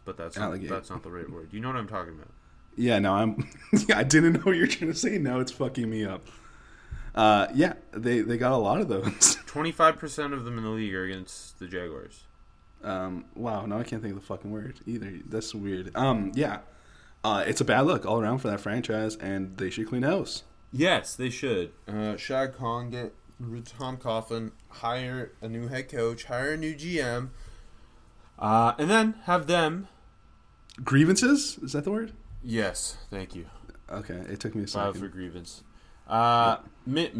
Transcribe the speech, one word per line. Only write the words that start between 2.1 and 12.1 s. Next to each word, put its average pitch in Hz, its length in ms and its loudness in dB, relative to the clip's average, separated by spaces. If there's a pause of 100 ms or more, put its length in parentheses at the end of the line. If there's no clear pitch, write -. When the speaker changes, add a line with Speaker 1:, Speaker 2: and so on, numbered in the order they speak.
Speaker 1:
about. 78 160 -18 (480)
Speaker 2:
Yeah, 117 220 4
no, 98 140 4
I'm, 107 360 2 (160)
<laughs> - 240 4
yeah, 220 100 6
I 113 40 4
didn't 160 300 8
know 160 60 2
what 185 160 4
you 170 60 2
were 180 60 6
trying 165 240 -2
to 165 60 -4
say. 214 200 0
Now 131 220 0
it's 127 120 -2
fucking 120 380 -2
me 110 160 -2
up. 95 200 -6 (880)
Uh, 107 400 8
yeah, 160 200 4 (180)
they, 120 300 2
they 117 160 0
got 127 160 2
a 131 40 4
lot 113 220 4
of 151 80 0
those. 98 540 4
<laughs> - 40 -18
Speaker 1:
Twenty-five 160 540 4
percent 143 340 -6
of 127 120 -6
them 120 120 -6
in 113 60 -4
the 110 60 -4
league 110 260 -2
are 92 80 -2
against 95 560 -10
the 92 80 -10
Jaguars. 87 560 -10 (600)